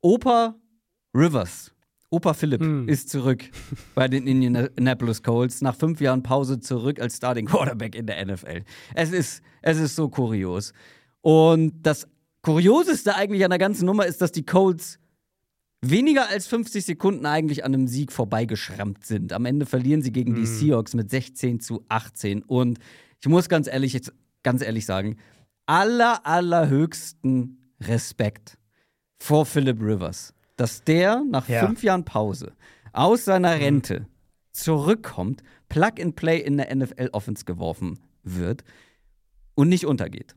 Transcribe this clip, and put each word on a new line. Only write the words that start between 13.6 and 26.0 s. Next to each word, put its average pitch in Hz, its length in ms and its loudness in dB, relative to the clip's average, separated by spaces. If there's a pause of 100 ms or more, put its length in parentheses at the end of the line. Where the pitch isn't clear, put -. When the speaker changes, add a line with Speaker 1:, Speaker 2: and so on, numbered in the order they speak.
Speaker 1:
Nummer 202 200 2
ist, - 140 -4
dass 170 120 0
die 156 120 -6
Colts 185 540 0 (840)
weniger 247 480 4
als 196 180 -4
fünfzig 226 380 -4
Sekunden 165 400 -2
eigentlich 147 400 0
an 135 100 0
einem 131 140 2
Sieg 131 240 -4
vorbeigeschrammt 104 920 -4
sind. - 280 -4
Am 113 140 -4
Ende 139 180 0
verlieren 135 380 0
sie 131 100 -4
gegen 120 220 0
die 117 80 -2
Speaker 2:
Hm. 113 40 0
Speaker 1:
Seahawks 113 480 0
mit 110 160 -2
sechzehn 123 500 -4
zu - 280 -10
achtzehn. 107 540 -4
Und 123 360 0 (420)
ich - 80 -2
muss 175 200 4
ganz 160 180 0
ehrlich, 131 280 -2
jetzt - 180 -8 (300)
ganz 123 200 0
ehrlich 110 240 -4
sagen, 98 300 -4 (520)
aller, 226 580 2